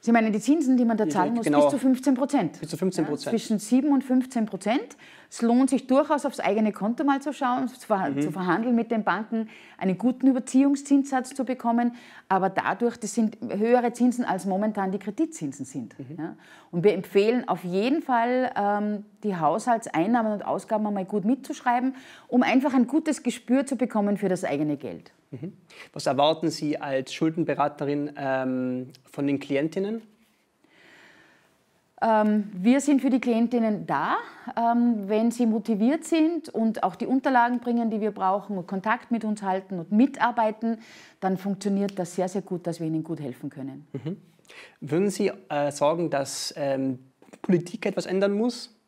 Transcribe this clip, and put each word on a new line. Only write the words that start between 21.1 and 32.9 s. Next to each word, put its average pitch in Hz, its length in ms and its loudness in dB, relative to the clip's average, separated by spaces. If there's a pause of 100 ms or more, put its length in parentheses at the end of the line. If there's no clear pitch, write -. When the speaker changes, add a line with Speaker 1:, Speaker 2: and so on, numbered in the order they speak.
Speaker 1:
mitzuschreiben, 254 720 -2 (320)
um 247 160 4
einfach 262 280 2
ein 247 140 4
gutes 311 380 -2
Gespür 262 420 0
zu 269 80 -4
bekommen 208 420 0
für 196 120 -2
das 180 160 -2
eigene 147 320 -2
Geld. 98 360 -12 (180)
Speaker 2:
Mhm. 147 220 -12 (400)
Was - 140 -6
erwarten 151 420 2
Sie 151 320 -4
als 135 320 -4
Schuldenberaterin, 147 1040 -2
ähm, 127 720 -2 (160)
von 143 220 -6
den 139 120 0
Klientinnen? 160 640 -2 (2000)
Speaker 1:
Ähm, 214 540 4
wir 233 260 4
sind 269 220 4